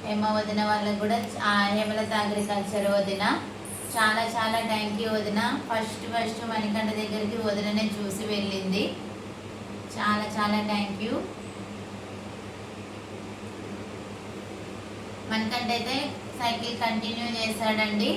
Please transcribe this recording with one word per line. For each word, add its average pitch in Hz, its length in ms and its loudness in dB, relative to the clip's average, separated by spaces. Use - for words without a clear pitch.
హేమ 208 220 2
వదిన 208 320 2
వాళ్ళకు 208 320 2
కూడా 208 160 4
ఆ - 20 6
హేమలత 214 480 2
అగ్రికల్చర్ 202 720 2
వదిన 196 300 2
చాలా 220 280 4
చాలా 226 240 4
థ్యాంక్ 208 320 0
యూ 220 140 2
వదిన. 208 240 2
ఫస్ట్ 220 440 0
ఫస్ట్ 226 280 0
మణికంఠ 214 380 2
దగ్గరికి 208 380 0
వదిననే 208 360 2
చూసి 202 340 -2
వెళ్ళింది. 196 540 2
చాలా 214 280 2
చాలా 208 240 4
థ్యాంక్ 208 360 0
యూ. 247 60 0
మణికంఠ 226 440 0
అయితే 247 220 0
సైకిల్ 233 340 0
కంటిన్యూ 226 440 0
చేశాడండి. 214 760 2